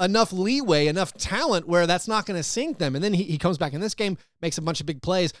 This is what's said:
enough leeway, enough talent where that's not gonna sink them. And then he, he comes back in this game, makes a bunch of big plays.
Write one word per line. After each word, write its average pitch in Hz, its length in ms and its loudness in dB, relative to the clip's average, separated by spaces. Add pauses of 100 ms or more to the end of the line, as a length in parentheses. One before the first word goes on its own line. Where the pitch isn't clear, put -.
enough 202 320 4
leeway, 190 540 2
enough 170 280 0
talent 208 520 -2
where 170 200 4
that's 175 220 0
not 220 180 0
gonna 180 160 -4
sink 285 360 -4
them. 139 160 -2
And 147 80 -2
then 208 120 0
he, 185 100 2
he 156 140 -4
comes 175 180 0
back 143 160 -4
in 151 80 -6
this 214 140 -4
game, 196 240 -2 (240)
makes 170 160 -4
a 165 40 -6
bunch 160 180 -4
of 147 60 -10
big 151 140 -6
plays. 180 400 0